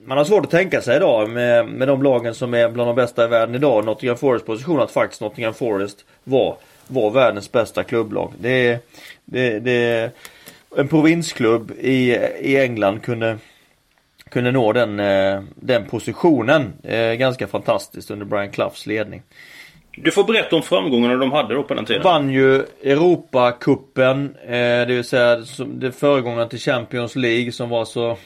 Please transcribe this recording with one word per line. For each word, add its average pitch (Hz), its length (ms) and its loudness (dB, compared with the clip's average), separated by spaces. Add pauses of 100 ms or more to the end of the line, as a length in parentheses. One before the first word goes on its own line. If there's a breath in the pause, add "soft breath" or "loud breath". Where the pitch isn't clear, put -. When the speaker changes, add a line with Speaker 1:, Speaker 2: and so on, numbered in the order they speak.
Speaker 1:
Man 131 140 -4
har 147 60 4
svårt 180 200 4
att 131 60 -6
tänka 165 300 0
sig 120 160 0
idag 120 340 2
med, 120 380 2
med 120 200 -4
de 135 140 2
lagen 117 320 2
som 120 200 -6
är 117 140 4
bland 120 200 -2
de 117 80 0
bästa 120 280 2
i 117 40 0
världen 117 260 2
idag, 127 300 2
Nottingham 117 340 -4
Forest 123 280 0
position, 135 340 -2
att - 100 0
faktiskt - 300 -4
Nottingham 110 340 -6
Forest 101 500 -4 (200 soft breath)
var, 123 320 0 (320 soft breath)
var 120 220 0
världens 107 420 0
bästa 107 320 -2
klubblag. 104 540 -4
Det 123 300 0
är, 120 100 0 (460 loud breath)
det, 120 340 -4
det 120 140 -2
är 117 380 0 (680 loud breath)
en 139 120 0
provinsklubb 151 920 2
i, 127 340 2 (260)
i 139 200 0
England 110 420 0
kunde, 113 360 -4 (920 soft breath)
kunde 123 220 0
nå 117 200 2
den, 107 280 0
eh, 98 420 2 (120)
den 117 320 -2
positionen. 123 840 0 (120)
Eh, 113 280 -2
ganska 123 340 -2
fantastiskt - 640 -4
under 104 160 -10
Brian 101 240 -4
Cloughs - 360 -6
ledning. 107 360 -6 (760 loud breath)
Speaker 2:
Du - 140 -2
får 196 140 2
berätta 196 320 0
om 151 60 2
framgångarna 127 540 0
de 131 160 0
hade 131 220 0
då 139 80 -2
på 139 120 -4
den 110 100 -6
tiden. 107 180 -2
Speaker 1:
Vann 151 280 2
ju 135 320 4 (200)
Europacupen, 135 1500 0 (100)
eh, - 40 -10
det 120 360 0
vill 123 180 0
säga 120 380 2
som, 123 380 -12
det 127 120 -4
föregångaren 120 560 0
till 120 100 -12
Champions 120 580 -4
League, 120 360 0
som 120 180 -8
var 117 140 -2
så, 117 260 -4 (160)